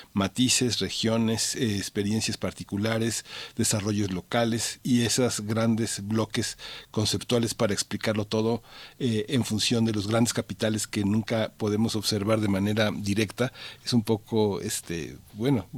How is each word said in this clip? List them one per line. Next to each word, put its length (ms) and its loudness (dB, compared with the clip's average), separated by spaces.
matices, 680 2
regiones, 760 0
eh, 200 0
experiencias 600 -2
particulares, 880 -2
desarrollos 560 0
locales 720 -2
y 240 4
esos 400 2
grandes 640 0
bloques 480 -2
conceptuales 640 0
para 180 2
explicarlo 520 -2
todo, 380 0
eh, 300 0
en 160 2
función 400 2
de 80 2
los 160 -2
grandes 260 2
capitales 540 -2
que 160 -2
nunca 520 0
podemos 380 0
observar 460 0
de 80 2
manera 420 2
directa. 640 -2
Es 80 -4
un 100 4
poco, 580 0
este, 560 -6
bueno, 320 0